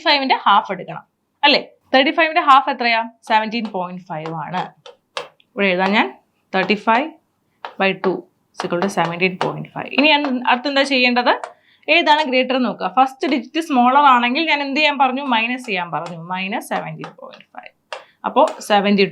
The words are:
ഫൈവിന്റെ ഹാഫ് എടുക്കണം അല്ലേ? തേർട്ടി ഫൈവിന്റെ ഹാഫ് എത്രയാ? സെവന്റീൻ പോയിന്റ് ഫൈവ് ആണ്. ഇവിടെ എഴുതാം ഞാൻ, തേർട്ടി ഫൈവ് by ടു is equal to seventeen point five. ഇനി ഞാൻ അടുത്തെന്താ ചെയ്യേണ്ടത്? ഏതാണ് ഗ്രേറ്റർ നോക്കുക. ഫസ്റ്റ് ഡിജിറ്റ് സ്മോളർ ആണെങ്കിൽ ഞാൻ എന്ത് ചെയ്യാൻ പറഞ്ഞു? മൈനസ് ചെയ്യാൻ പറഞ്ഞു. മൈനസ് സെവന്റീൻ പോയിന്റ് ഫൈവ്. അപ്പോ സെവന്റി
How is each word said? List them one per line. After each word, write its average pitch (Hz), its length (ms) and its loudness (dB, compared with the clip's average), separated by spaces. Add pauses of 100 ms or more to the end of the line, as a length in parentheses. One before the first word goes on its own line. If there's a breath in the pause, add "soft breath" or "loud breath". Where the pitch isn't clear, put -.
ഫൈവിന്റെ 285 400 2
ഹാഫ് 208 300 2
എടുക്കണം 170 300 -12 (400)
അല്ലേ? 285 160 4 (340)
തേർട്ടി 285 240 4
ഫൈവിന്റെ 320 300 2
ഹാഫ് 277 260 6
എത്രയാ? 233 260 0 (280)
സെവന്റീൻ 220 360 0 (120)
പോയിന്റ് 180 340 -8
ഫൈവ് 160 240 -8 (100)
ആണ്. 165 180 -6 (920)
ഇവിടെ 202 200 0
എഴുതാം 185 240 0
ഞാൻ, 285 100 2 (480)
തേർട്ടി 190 220 0 (100)
ഫൈവ് 247 220 2 (720)
by 196 100 2 (140)
ടു 190 80 2 (400)
is - 140 -12
equal 175 180 -2
to 196 140 -4
seventeen 175 360 -2 (120)
point 151 280 -8
five. - 220 -10
ഇനി 285 180 4
ഞാൻ 294 80 2 (300)
അടുത്തെന്താ 269 300 0 (100)
ചെയ്യേണ്ടത്? 247 420 2 (600 loud breath)
ഏതാണ് 302 340 4
ഗ്രേറ്റർ 254 280 0 (100)
നോക്കുക. 185 320 -6
ഫസ്റ്റ് 269 320 0
ഡിജിറ്റ് 302 360 -4
സ്മോളർ 262 360 4 (100)
ആണെങ്കിൽ 240 380 0
ഞാൻ 285 160 0
എന്ത് 277 120 -2
ചെയ്യാൻ 285 220 2
പറഞ്ഞു? 262 320 0
മൈനസ് 247 340 -4
ചെയ്യാൻ 180 280 -6
പറഞ്ഞു. 170 220 -8 (140)
മൈനസ് 190 400 -6
സെവന്റീൻ 160 480 -8
പോയിന്റ് - 340 -20
ഫൈവ്. - 180 -20 (560 loud breath)
അപ്പോ 247 140 2 (260)
സെവന്റി 202 440 4